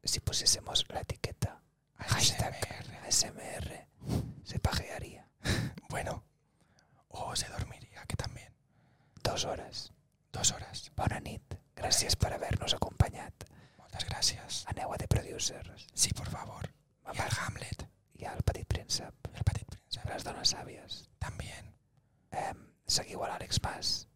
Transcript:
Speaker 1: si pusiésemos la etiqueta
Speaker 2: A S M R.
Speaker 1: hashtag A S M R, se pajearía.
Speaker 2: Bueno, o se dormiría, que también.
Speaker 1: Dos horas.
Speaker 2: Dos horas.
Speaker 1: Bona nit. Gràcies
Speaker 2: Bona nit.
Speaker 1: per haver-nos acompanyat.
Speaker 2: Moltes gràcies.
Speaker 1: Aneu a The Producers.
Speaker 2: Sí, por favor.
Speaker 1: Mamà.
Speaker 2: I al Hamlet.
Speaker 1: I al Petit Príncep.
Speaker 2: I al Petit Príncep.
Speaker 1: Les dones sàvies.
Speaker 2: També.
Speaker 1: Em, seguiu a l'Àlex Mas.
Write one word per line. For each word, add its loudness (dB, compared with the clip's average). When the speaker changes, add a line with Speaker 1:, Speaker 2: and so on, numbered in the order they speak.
Speaker 1:
si 2
pusiésemos 4
la -4
etiqueta -4
Speaker 2:
A 2
S 8
M 2
R. -4
Speaker 1:
hashtag -8
A -10
S 6
M -10
R, -8
se -4
pajearía. -2
Speaker 2:
Bueno, -2
o -4
se 0
dormiría, -8
que -2
también. -6
Speaker 1:
Dos 2
horas. -6
Speaker 2:
Dos 4
horas. -10
Speaker 1:
Bona 2
nit. -8
Gràcies 4
Speaker 2:
Bona -
nit. -4
Speaker 1:
per 4
haver-nos 2
acompanyat. 2
Speaker 2:
Moltes -6
gràcies. 0
Speaker 1:
Aneu -4
a -4
The -4
Producers. 0
Speaker 2:
Sí, 4
por -4
favor. -6
Speaker 1:
Mamà. -8
Speaker 2:
I 0
al 2
Hamlet. -4
Speaker 1:
I -12
al -4
Petit 4
Príncep. 0
Speaker 2:
I -14
al -2
Petit 4
Príncep. -8
Speaker 1:
Les -4
dones 2
sàvies. -12
Speaker 2:
També. -6
Speaker 1:
Em, -4
seguiu 0
a -2
l'Àlex 0
Mas. -2